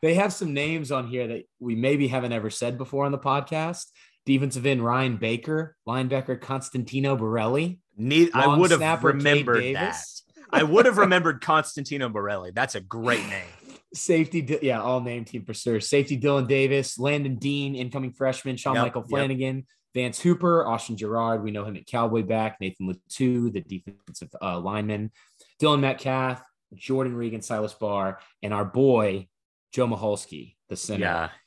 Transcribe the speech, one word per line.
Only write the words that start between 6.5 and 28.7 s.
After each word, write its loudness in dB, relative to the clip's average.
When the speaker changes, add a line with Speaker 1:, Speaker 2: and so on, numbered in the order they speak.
Speaker 1:
Borelli. 0
Speaker 2:
Ne-, 6
I 4
Speaker 1:
Long 6
Speaker 2:
would 8
have 6
Speaker 1:
snapper 2
Cade -2
Speaker 2:
remembered 4
Speaker 1:
Davis. -4
Speaker 2:
that. -20
I 4
would 8
have 4
remembered 4
Constantino 0
Borelli. -4
That's -2
a -8
great -2
name. -8
Speaker 1:
<laughs> -20
Safety, 0
Di-, -2
yeah, 0
all 0
name -8
team -12
for -10
sure. 0
Safety 2
Dylan 2
Davis, 2
Landon -2
Dean, -4
incoming -6
freshman, -4
Sean -2
Speaker 2:
Yep, 4
Speaker 1:
Michael -2
Speaker 2:
yep. -12
Speaker 1:
Flanagan, -2
Vance -4
Hooper, 4
Austin -4
Gerard, 0
we -4
know -6
him -8
at -16
Cowboy 0
back, -2
Nathan -6
Latu, 0
the -6
defensive, -14
uh, -4
lineman, -4
Dylan 4
Metcalf, -2
Jordan -2
Regan, -6
Silas -4
Barr, -4
and -4
our 0
boy, 2